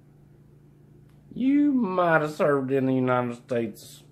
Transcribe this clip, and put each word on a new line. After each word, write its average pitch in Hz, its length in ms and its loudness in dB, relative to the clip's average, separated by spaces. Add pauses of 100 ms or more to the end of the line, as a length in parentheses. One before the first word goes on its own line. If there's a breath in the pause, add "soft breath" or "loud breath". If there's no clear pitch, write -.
(1300)
You 285 380 2
might 185 500 2
have 151 100 -4
served 143 400 0
in 135 160 0
the 131 80 0
United 127 400 0
States - 760 -8